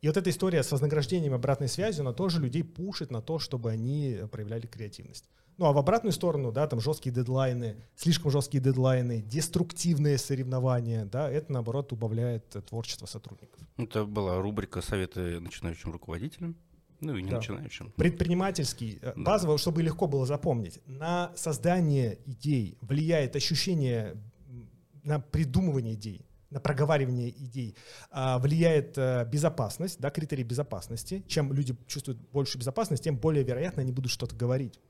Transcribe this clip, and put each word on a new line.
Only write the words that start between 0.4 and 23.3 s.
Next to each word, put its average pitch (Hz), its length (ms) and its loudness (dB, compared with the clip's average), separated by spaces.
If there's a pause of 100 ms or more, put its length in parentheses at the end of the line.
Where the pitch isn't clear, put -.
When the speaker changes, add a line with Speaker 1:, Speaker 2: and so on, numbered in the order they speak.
Speaker 1:
с - 80 -2
вознаграждением, 147 640 2
обратной 135 340 0
связью, 180 340 0
она 127 120 -2
тоже 175 280 0
людей 131 220 0
пушит 170 480 -8
на 117 100 -4
то, 156 180 -4
чтобы 117 320 -2
они 123 460 -2 (140)
проявляли 110 360 -6
креативность. - 640 -14 (300)
Ну, 180 60 4
а 151 60 10
в 143 80 8
обратную 185 340 4
сторону, 143 380 0
да, 139 160 2
там 123 120 0
жесткие 131 360 -2
дедлайны, 123 640 0 (180)
слишком 160 340 2
жесткие 135 320 2
дедлайны, 127 640 4
деструктивные 147 960 2
соревнования, 127 880 2
да, 127 260 -2
это, 151 200 -2
наоборот, 123 420 -2
убавляет, 113 640 -2
э, 101 60 -8
творчество - 460 -8
сотрудников. - 520 -16 (180)
Speaker 2:
Это 110 280 -2
была 101 340 0
рубрика 98 420 -4
«Советы 90 580 -4
начинающим 85 520 -8
руководителям». 98 640 -8 (460)
Ну 151 160 -6
и 92 60 -6
не 92 80 -4
Speaker 1:
Да. 90 60 -2
Speaker 2:
начинающим. - 580 -8
Speaker 1:
Предпринимательский, 165 1040 0
э, 127 140 -6
Speaker 2:
Да. - 80 -6
Speaker 1:
базово, 175 340 4
чтобы 165 240 2
легко 165 240 2
было 139 220 2
запомнить. 135 580 -2
На 170 500 -2
создание 147 920 2
идей 131 540 -2
влияет 147 540 2